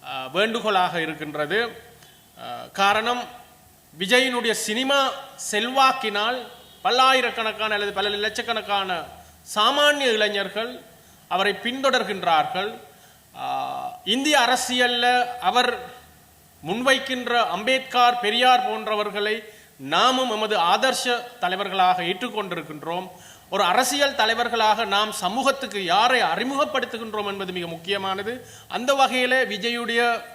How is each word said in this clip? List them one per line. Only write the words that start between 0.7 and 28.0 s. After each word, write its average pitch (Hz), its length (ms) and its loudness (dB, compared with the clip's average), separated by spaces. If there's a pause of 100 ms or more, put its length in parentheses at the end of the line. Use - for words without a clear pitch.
இருக்கின்றது. 156 800 -4 (580)
ஆ, - 20 -14 (300)
காரணம், 220 520 0 (720)
விஜயினுடைய 240 520 2
சினிமா 262 600 0 (400)
செல்வாக்கினால் 240 960 0 (360)
பல்லாயிரக்கணக்கான 226 920 2
அல்லது 202 180 -2
பல 196 160 -2
லட்சக்கணக்கான 208 1080 -4 (380)
சாமானிய 277 580 4
இளைஞர்கள் 214 680 -2 (480)
அவரை 190 240 2 (100)
பின்தொடர்கின்றார்கள். 208 1160 0 (580)
ஆ, 131 680 -6
இந்திய 269 340 2
அரசியல்ல 247 880 2 (120)
அவர் 233 400 2 (880)
முன்வைக்கின்ற 247 680 0
அம்பேத்கர், 240 880 2
பெரியார் 247 460 4
போன்றவர்களை 214 760 -2 (340)
நாமும் 226 540 2
எமது 214 280 0
ஆதர்ஷ 233 640 2 (160)
தலைவர்களாக 185 640 0
ஏற்றுக்கொண்டிருக்கின்றோம். 175 1080 -6 (420)
ஒரு 196 120 2
அரசியல் 262 520 2
தலைவர்களாக 226 680 2
நாம் 208 280 0
சமூகத்துக்கு 208 720 -2
யாரை 220 380 4
அறிமுகப்படுத்துகின்றோம் 226 1040 -2
என்பது 196 260 -6
மிக 180 140 -6
முக்கியமானது. 190 800 -6 (220)